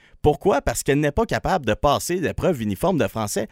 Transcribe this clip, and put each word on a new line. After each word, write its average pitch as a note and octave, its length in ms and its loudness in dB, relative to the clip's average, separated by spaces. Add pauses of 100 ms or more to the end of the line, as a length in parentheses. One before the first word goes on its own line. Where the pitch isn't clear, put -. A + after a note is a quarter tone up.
(220)
Pourquoi ? F3+ 380 2
Parce - 220 -4
qu'elle C#3+ 160 2
n'est D3 140 0
pas A3+ 120 0
capable D3+ 400 -2
de G#2+ 100 2
passer C#3+ 420 0
l'épreuve D3 440 -2
uniforme A2+ 380 0
de A2 80 2
français, - 460 -4